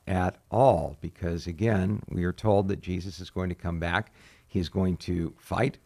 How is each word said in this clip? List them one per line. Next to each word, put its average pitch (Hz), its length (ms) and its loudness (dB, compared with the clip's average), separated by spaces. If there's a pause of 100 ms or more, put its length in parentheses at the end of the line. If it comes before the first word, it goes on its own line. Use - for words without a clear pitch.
at 92 300 0 (120)
all, 87 520 4
because 85 440 -6
again, 95 640 0
we 90 140 -2
are 90 100 0
told 101 360 4
that 95 120 -4
Jesus 90 380 -6
is 90 100 -12
going 90 200 -4
to 90 60 -4
come 85 240 -4
back. 87 320 -2 (360)
He 101 120 -2
is 82 100 -2
going 92 280 2
to 85 400 -2
fight 104 480 -2